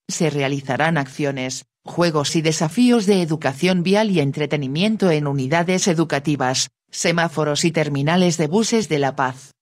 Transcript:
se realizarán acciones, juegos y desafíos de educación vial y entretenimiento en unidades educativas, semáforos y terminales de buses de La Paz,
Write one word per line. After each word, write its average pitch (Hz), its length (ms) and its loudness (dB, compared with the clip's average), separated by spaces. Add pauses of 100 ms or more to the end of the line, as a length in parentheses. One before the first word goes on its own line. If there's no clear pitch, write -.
se 156 220 -2
realizarán 139 680 -2
acciones, 135 680 -6 (180)
juegos 160 500 0
y 165 80 0
desafíos 190 640 2
de 196 160 4
educación 160 640 0
vial 202 260 2
y 185 80 2
entretenimiento 151 960 0
en 151 160 0
unidades 165 580 0
educativas, 143 840 0 (200)
semáforos 160 720 0
y 175 60 2
terminales 160 680 2
de 165 120 0
buses 214 400 0
de 151 100 0
La 135 160 0
Paz, 127 480 -4